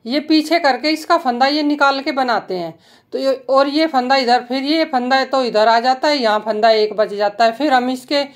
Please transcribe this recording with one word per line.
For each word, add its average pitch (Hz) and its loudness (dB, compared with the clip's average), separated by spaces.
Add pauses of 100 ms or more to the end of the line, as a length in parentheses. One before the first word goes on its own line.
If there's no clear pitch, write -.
ये 254 -4
पीछे 311 2
करके 285 0
इसका 311 0
फंदा 254 0
ये 294 -2
निकाल 285 0
के 302 -4
बनाते 233 -2
हैं, 165 -8 (400)
तो 254 -6
ये, 269 0
और 269 0
ये 302 0
फंदा 262 0
इधर, 240 2
फिर 262 -6
ये 311 0
फंदा 254 -2
है 262 0
तो 269 0
इधर 220 2
आ 233 4
जाता 262 0
है, 294 0
यहाँ 214 0
फंदा 214 0
एक 214 0
बच 196 -2
जाता 208 0
है, 226 2
फिर 269 -2
हम 247 0
इसके 277 -4 (120)